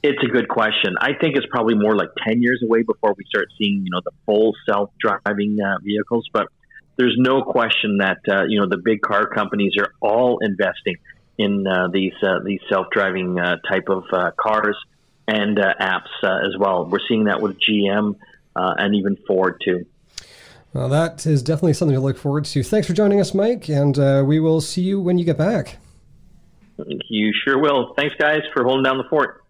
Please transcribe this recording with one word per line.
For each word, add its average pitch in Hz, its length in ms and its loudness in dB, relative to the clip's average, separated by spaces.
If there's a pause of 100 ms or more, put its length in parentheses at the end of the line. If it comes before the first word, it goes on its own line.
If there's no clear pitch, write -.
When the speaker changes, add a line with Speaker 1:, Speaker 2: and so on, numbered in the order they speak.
Speaker 1:
It's 143 180 2
a 131 60 2
good 117 220 0
question. 107 500 0
I 139 140 0
think 143 240 0
it's 131 120 0
probably 117 260 0
more 107 200 4
like 92 140 0 (180)
ten 113 140 2
years 120 200 2
away 117 220 2
before 110 340 0
we 98 60 -14
start 98 240 -2 (100)
seeing, 101 280 0
you 90 40 -4
know, 90 140 -4
the - 80 -8 (140)
full 107 280 4 (160)
self-driving, 104 920 -2
uh, 98 200 -2
vehicles. 104 500 -4
But 107 160 0 (500)
there's 123 200 2
no 127 240 4
question 110 580 0
that, 95 280 0
uh, 98 160 2
you 104 160 0
know, 101 80 2
the 92 100 -2
big 101 240 0
car 104 260 2
companies 101 520 -2
are 101 220 -2
all 120 380 2
investing 95 580 -2 (400)
in, 101 280 0
uh, 92 220 2
these, 92 240 0 (100)
uh, 95 240 2
these 98 140 -4 (100)
self-driving, 92 720 0
uh, 87 160 0 (120)
type 95 200 -2
of, 95 240 -2
uh, 90 260 0
cars 107 380 0 (520)
and, 107 300 0
uh, 95 220 2
apps, 92 320 -2 (100)
uh, 95 240 0
as 95 140 -6
well. 92 260 0
We're 92 220 -2
seeing 110 160 2
that 104 180 0
with 98 160 -4
G 104 300 0
M, 104 300 0 (400)
uh, 92 200 0
and 101 180 0
even 98 200 0 (100)
Ford 95 380 0
too. 90 220 -2 (880)
Speaker 2:
Well, 131 160 -4
that 160 360 -2
is 151 160 4
definitely 156 320 0
something 147 220 2
to 131 60 0
look 135 160 -2
forward 147 260 -2
to. - 180 -2
Thanks 202 260 0
for 175 60 -2
joining 202 280 4
us, - 120 -2
Mike, 214 360 -2
and, 143 280 2
uh, 139 280 4
we 156 160 2
will 160 180 2
see 156 220 -4
you 196 180 0
when 180 180 0
you 175 60 0
get 160 140 0
back. 175 400 -2 (1300)
Speaker 1:
You 107 240 0 (140)
sure 135 120 2
will. 143 380 0
Thanks, 143 240 -2
guys, 151 220 2 (120)
for 127 120 0
holding 135 180 2
down 135 140 2
the 127 120 -6
fort. 147 300 0 (100)